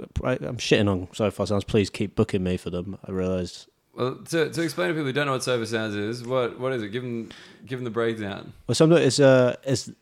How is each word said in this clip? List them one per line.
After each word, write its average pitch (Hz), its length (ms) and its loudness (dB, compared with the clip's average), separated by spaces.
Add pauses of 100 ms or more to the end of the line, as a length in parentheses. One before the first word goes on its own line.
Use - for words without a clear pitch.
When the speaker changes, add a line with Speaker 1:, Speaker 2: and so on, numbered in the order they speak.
(240)
Speaker 1:
I, 127 80 0 (160)
I'm 120 100 -6
shitting 107 320 4
on 92 240 -2
Sofa 101 340 -2
Sounds. 101 160 -2
Please 101 260 2
keep - 260 -6
booking 104 280 0
me 90 140 0
for - 120 -8
them. 90 280 -8 (100)
I 98 40 -8
realised. 92 560 -4 (260)
Speaker 2:
Well, 127 220 -4 (140)
to, 160 200 0
to 127 120 -4
explain 175 280 -2
to 165 40 0
people 156 120 -2
who 131 80 -2
don't 143 140 0
know 135 60 0
what 127 100 -2
Sofa 123 220 0
Sounds 110 300 -2
is, 117 280 -4
what, 123 360 -2
what 131 140 -2
is 120 80 -4
it? 101 80 -6
Give 123 140 -6
them, 117 260 -6 (360)
give 127 140 -8
them 127 60 -6
the 117 60 -6
breakdown. 107 640 -4 (140)
Speaker 1:
Well, - 80 0
sometimes 160 300 6
it's, 131 140 2
uh, 131 440 8
it's, - 260 -2 (120)